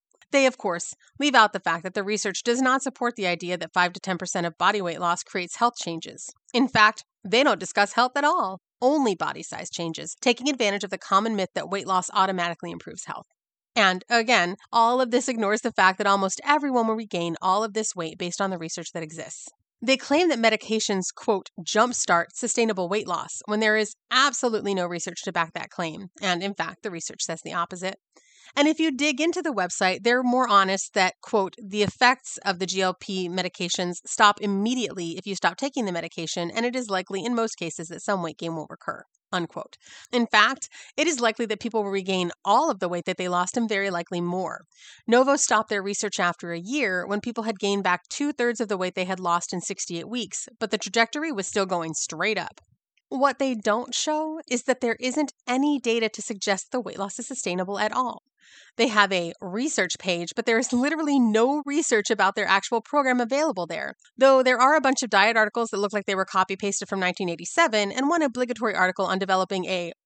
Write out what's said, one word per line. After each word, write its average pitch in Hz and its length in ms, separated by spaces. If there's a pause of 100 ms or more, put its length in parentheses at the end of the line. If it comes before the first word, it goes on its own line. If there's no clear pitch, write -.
(320)
They, 269 160
of 247 100
course, 170 380 (240)
leave 277 160
out 220 180
the 190 80
fact 170 220
that 185 100
the 208 100
research 202 400
does 240 160
not 262 220
support 247 340
the 190 120
idea 175 300
that 170 160
five 180 200
to - 60
ten 185 180
percent 175 280
of 170 120
body 202 240
weight 165 180
loss 175 240
creates - 340
health 233 200
changes. - 520 (240)
In 254 140
fact, 220 380 (180)
they 208 200
don't 240 160
discuss 202 340
health 247 220
at 285 100
all, 254 340 (220)
only 262 340
body 156 280
size - 260
changes, 165 500
taking 247 300
advantage 208 340
of 196 60
the 190 80
common 214 380
myth 190 200
that 156 140
weight 190 180
loss 185 260
automatically 180 580
improves - 340
health. - 220 (480)
And, 185 340
again, 220 460 (180)
all 233 260
of 254 120
this 247 180
ignores 220 320
the 233 100
fact 190 280
that 208 80
almost 196 360
everyone 269 440
will 220 80
regain 175 460
all 190 220
of 214 100
this 220 220
weight 165 220
based 175 240
on 196 80
the 185 80
research 165 360
that 165 100
exists. - 440 (340)
They 254 160
claim 320 320
that 262 100
medications, 220 760
quote, - 340 (120)
"jumpstart 202 720
sustainable 220 560
weight 208 180
loss," - 380
when 208 140
there 220 180
is 214 160 (160)
absolutely 240 640
no 185 140
research 175 360
to 190 80
back 170 220
that 165 160
claim. 170 380 (140)
And, 180 200
in 196 140
fact, 165 260
the 208 100
research - 300
says 165 220
the - 100
opposite. 180 460 (580)
And 294 120
if 311 100
you 320 100
dig 277 300
into 339 220
the 320 100
website, 185 520
they're 247 200
more 247 240
honest 196 460
that, 185 280
quote, 196 360
"the 208 260
effects 254 600
of 185 140
the 190 60
G 185 160
L 185 120
P 185 340
medications 180 680 (100)
stop 208 340
immediately 202 760
if 185 100
you 196 80
stop 175 220
taking 269 280
the 190 60
medication, 170 580
and 226 160
it 240 80
is 247 160
likely 185 360
in 240 100
most 226 220
cases 165 320
that 175 120
some 196 200
weight 160 160
gain 165 180
will 151 140
recur," - 340 (300)
unquote. - 440 (360)
In 240 140
fact, 220 420 (260)
it 302 100
is 311 140
likely 233 280
that 214 120
people 220 240
will 202 80
regain 185 400 (140)
all 220 240
of 202 100
the 185 80
weight 175 180
that 185 120
they 180 100
lost 180 300
and 233 100
very 196 220
likely 175 320
more. 175 400 (440)
Novo 254 300
stopped 220 340
their 202 140
research 202 340
after 175 360
a 170 60
year 190 460
when 202 140
people 233 240
had 214 160
gained 202 240
back 180 240
two-thirds 247 540
of 214 80
the 202 80
weight 185 180
they 185 100
had 185 140
lost 175 320
in 185 80
sixty-eight 170 480
weeks, 233 400 (120)
but 220 120
the 214 60
trajectory 233 540
was 196 160
still 196 180
going 170 280
straight 185 440
up. - 240 (480)
What 269 280
they 269 160
don't 220 400
show 311 540
is 247 160
that 254 160
there 233 220
isn't 254 320 (120)
any 277 320
data 226 300
to 214 140
suggest 202 500
the 254 80
weight - 200
loss 196 200
is 240 80
sustainable 185 520
at 214 120
all. 226 300 (560)
They 233 120
have 208 220
a 175 300
research 196 560
page, 175 380
but - 100
there 226 140
is 247 120
literally 285 480
no 240 460
research 277 460
about 202 240
their 208 100
actual 196 340
program 262 400
available 240 460
there, 156 300 (220)
though 262 260
there 247 160
are 269 160
a 302 60
bunch 269 200
of 233 80
diet 214 260
articles 220 360
that 196 80
look 202 140
like 202 120
they 202 80
were 190 120
copy-pasted 196 640
from 196 120
nineteen 180 280
eighty-seven 208 640
and 269 160
one 330 140
obligatory 240 540
article 185 320
on 185 100
developing 190 480
a 175 280 (120)